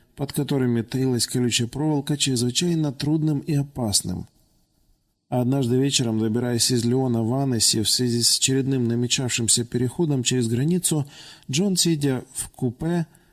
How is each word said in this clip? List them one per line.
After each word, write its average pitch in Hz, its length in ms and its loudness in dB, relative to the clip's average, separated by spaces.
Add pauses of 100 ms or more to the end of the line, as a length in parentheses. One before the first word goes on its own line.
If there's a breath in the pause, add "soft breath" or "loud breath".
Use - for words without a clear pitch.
(180 soft breath)
под 139 160 -6
которыми 127 480 0
таилась 127 440 -2
колючая 120 440 0
проволока, 147 480 -2
чрезвычайно 143 720 0
трудным 151 480 0
и 156 140 -4
опасным. 113 720 -2 (1040)
Однажды 127 480 2
вечером, 127 420 2
добираясь 117 500 0
из 123 140 2
Леона 120 400 2
в 113 100 0
Аннеси 127 480 2
в 104 80 0
связи 120 320 0
с - 160 2
очередным 135 500 0
намечавшимся 120 760 0
переходом 127 600 -2
через 123 240 0
границу, 147 580 0 (440 loud breath)
Джон, 180 280 0
сидя 143 460 0 (100)
в - 160 -10
купе, 160 580 -4 (260 soft breath)